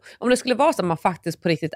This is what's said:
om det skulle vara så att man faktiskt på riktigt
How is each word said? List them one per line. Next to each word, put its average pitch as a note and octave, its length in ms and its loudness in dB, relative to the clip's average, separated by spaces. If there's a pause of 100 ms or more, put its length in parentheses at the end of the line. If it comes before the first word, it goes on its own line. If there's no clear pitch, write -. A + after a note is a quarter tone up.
(180)
om A3+ 120 -4
det B3 60 4
skulle B3 180 0
vara D4 180 4
så F#3+ 100 -2
att F#3 60 0
man E3 80 0
faktiskt E3+ 460 -4
på F3+ 60 0
riktigt D#3+ 280 -2